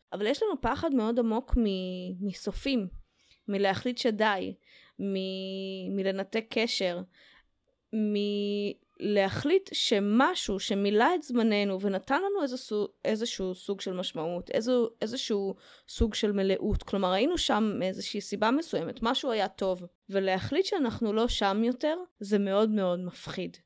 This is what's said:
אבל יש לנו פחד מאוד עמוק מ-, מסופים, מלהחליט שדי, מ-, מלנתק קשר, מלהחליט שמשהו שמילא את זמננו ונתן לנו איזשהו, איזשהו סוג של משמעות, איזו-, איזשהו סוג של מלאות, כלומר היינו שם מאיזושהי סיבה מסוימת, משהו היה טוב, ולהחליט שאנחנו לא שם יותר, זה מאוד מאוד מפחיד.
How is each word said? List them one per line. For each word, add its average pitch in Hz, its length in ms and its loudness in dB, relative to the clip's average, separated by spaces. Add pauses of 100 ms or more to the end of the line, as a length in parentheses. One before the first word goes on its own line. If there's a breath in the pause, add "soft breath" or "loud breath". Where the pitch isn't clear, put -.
(140)
אבל 196 140 -2
יש 285 160 0
לנו 392 180 0
פחד 277 320 0
מאוד 233 260 2
עמוק 226 380 0
מ-, 185 720 -2
מסופים, 202 600 -2 (600 soft breath)
מלהחליט 202 500 0
שדי, 202 560 0 (460 soft breath)
מ-, 190 960 -4
מלנתק 190 540 -2
קשר, 190 520 0 (2000 soft breath)
מלהחליט 208 760 2
שמשהו 214 880 2
שמילא 208 560 2
את 320 80 -2
זמננו 208 580 2
ונתן 202 400 0
לנו 392 220 0
איזשהו, 247 440 -2 (180)
איזשהו 208 500 -2
סוג 196 260 -6
של 190 120 -4
משמעות, 175 560 -4
איזו-, 233 400 2 (120)
איזשהו 214 540 -2 (320 loud breath)
סוג 226 260 2
של 208 180 0
מלאות, 196 520 0
כלומר 190 280 0
היינו 269 260 2
שם 214 420 2
מאיזושהי 190 420 -4
סיבה 208 300 0
מסוימת, 262 520 -2
משהו 262 280 0
היה 208 160 2
טוב, 185 360 -2 (260)
ולהחליט 196 560 2
שאנחנו 233 480 0
לא 226 140 4
שם 208 360 2
יותר, 277 340 0 (220)
זה 202 200 2
מאוד 202 300 4
מאוד 185 300 2
מפחיד. 175 680 -8